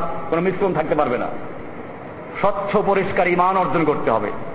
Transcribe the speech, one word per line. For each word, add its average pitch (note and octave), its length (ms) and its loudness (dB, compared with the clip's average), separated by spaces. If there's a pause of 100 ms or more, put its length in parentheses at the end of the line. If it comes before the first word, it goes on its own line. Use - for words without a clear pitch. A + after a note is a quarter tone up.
(300)
কোনো E3 120 2
মিশ্রণ F#3 320 0
থাকতে D3+ 200 0
পারবে C3 240 2
না। G2 80 -2 (1120)
স্বচ্ছ G3+ 360 2 (100)
পরিষ্কার F#3+ 420 2
ঈমান F3+ 280 4
অর্জন E3+ 280 2
করতে C#3 260 2
হবে। G#2 200 2 (240)